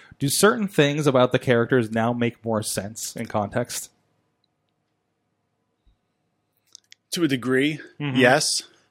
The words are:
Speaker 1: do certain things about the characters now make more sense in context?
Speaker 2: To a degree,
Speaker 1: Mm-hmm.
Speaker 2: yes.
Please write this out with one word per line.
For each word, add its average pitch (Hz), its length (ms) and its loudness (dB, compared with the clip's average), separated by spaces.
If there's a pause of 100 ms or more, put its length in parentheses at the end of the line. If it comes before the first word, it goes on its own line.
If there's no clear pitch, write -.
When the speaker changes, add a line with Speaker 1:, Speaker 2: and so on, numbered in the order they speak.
(200)
Speaker 1:
do 139 80 -2
certain 208 400 2
things 143 400 2
about 127 240 4
the 165 80 2
characters 117 500 2
now 113 220 0
make 120 320 -4
more 110 180 -2
sense - 540 -8
in 117 100 -8
context? - 640 -6 (3250)
Speaker 2:
To 175 120 -2
a 151 40 4
degree, 131 520 -2 (180)
Speaker 1:
Mm-hmm. 143 180 -4
Speaker 2:
yes. 131 460 4 (280)